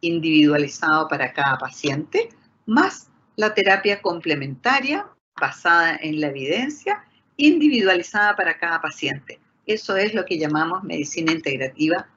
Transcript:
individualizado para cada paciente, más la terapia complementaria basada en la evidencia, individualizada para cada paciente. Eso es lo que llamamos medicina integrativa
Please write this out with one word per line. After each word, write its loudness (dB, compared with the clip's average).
individualizado 2
para -2
cada 0
paciente, -4
más 0
la 0
terapia 2
complementaria -2
basada 2
en -4
la 0
evidencia, -4
individualizada 4
para 0
cada -2
paciente. -8
Eso -2
es 0
lo -2
que -4
llamamos -2
medicina -4
integrativa -2